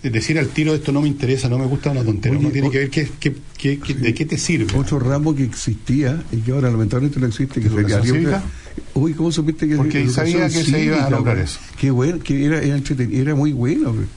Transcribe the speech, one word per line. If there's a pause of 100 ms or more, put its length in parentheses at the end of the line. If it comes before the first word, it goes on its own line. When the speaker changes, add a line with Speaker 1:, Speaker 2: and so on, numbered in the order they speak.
Speaker 1:
de
decir
al
tiro,
"Esto
no
me
interesa,
no
me
gusta",
una
tontería.
Speaker 2:
Oye,
Speaker 1:
Uno
tiene
Speaker 2:
o-,
Speaker 1:
que
ver
qué, (100)
qué, (240)
qué,
qué,
Speaker 2:
sí.
Speaker 1:
de
qué
te
sirve.
Speaker 2:
Otro
ramo
que
existía (100)
y
que
ahora
lamentablemente
no
existe,
que
Speaker 1:
¿Educación
Speaker 2:
sería
Speaker 1:
cívica? (520)
Speaker 2:
Uy,
¿cómo
supiste
que
Speaker 1:
Porque
Speaker 2:
educación
Speaker 1:
sabía
que
se
iba
a
Speaker 2:
cívica,
Speaker 1:
nombrar
Speaker 2:
güey?
Speaker 1:
eso. (200)
Speaker 2:
Qué
bueno,
que
era,
era
entreten-,
era
muy
bueno,
güey. (120)